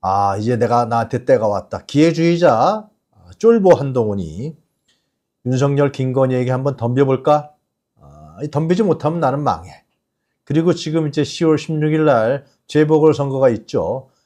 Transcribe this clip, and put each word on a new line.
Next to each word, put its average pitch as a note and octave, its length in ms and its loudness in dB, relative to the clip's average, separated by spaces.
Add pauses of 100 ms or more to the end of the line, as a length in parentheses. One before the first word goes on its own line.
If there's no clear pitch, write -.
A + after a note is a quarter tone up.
아, G2 300 0
이제 A2+ 180 -2
내가, A#2 300 0
나한테 A2+ 400 -4
때가 A#2 220 2
왔다. G2+ 320 -4
기회주의자, E3 1080 2 (240)
아, - 280 -20
쫄보 A3 320 4
한동훈이 A2+ 840 -2 (920)
윤석열, C#3 440 0
김건희에게 C3 600 -2
한번 C3 260 -4
덤벼볼까? C3+ 760 0 (460)
아, D2+ 440 -20
이 D3+ 80 -8
덤비지 E3 320 0
못하면 E3 360 -2
나는 C#3 200 0
망해. F2+ 440 -6 (600)
그리고 E3 320 0
지금 D#3+ 320 -4
이제 D3 160 -2
시월 D#3 340 0
십육 D#3 340 -4
일 D#3 140 0
날 B2+ 400 0 (220)
재보궐선거가 D3 840 2
있죠. A2 600 -6 (160)